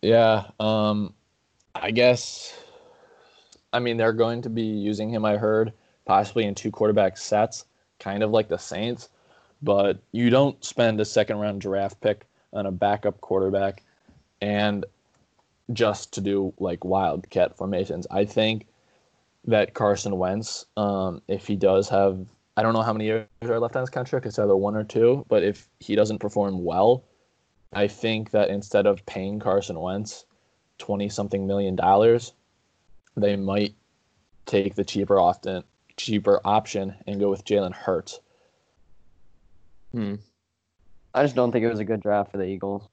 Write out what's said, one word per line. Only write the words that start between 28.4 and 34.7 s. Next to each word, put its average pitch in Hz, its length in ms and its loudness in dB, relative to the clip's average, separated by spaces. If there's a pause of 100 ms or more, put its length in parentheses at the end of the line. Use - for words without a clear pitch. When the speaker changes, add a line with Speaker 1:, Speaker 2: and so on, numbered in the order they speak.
Speaker 1:
instead 101 360 0
of 98 200 0
paying 98 320 -6
Carson 98 400 -2
Wentz 95 460 -8 (540)
twenty-something 101 680 -4
million 98 300 -2
dollars, 107 560 4 (840)
they 101 200 0
might 98 400 -2 (680)
take 98 300 0